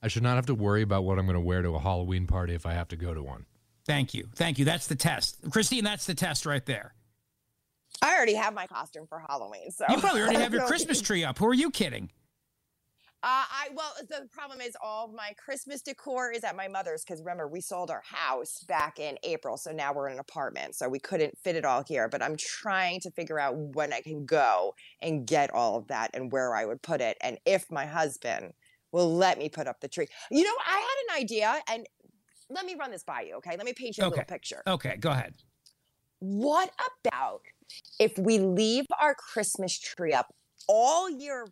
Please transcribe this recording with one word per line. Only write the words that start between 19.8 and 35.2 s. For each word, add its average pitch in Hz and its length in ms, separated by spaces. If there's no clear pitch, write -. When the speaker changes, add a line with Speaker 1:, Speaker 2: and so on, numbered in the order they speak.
Speaker 3:
we're 139 140
in 135 80
an 131 60
apartment, 90 540
so 131 140
we 131 100
couldn't 160 380
fit 175 180
it 151 120
all 131 200
here, 120 220
but 135 140
I'm 151 160
trying 185 600
to 180 100
figure 160 280
out 139 200
when 147 340
I 120 80
can 151 240
go 117 500
and 151 240
get 143 240
all 117 260
of 110 120
that 117 260
and 127 180
where 127 240
I 110 80
would 113 160
put 151 220
it, 110 180
and - 240
if 190 260
my 147 140
husband 143 680
will 170 240
let 180 220
me 139 140
put 147 160
up - 160
the 139 60
tree. 160 180
You 285 120
know, 415 120
I 381 120
had 480 360
an 285 80
idea, 220 460
and 226 180
let 359 160
me 370 100
run 269 160
this 185 140
by 131 160
you, 85 140
okay? 170 200
Let 202 120
me 247 80
paint 233 240
you 202 60
a - 20
Speaker 2:
Okay. 170 140
Speaker 3:
little - 40
picture. - 420
Speaker 2:
Okay, 131 300
go 127 140
ahead. 123 240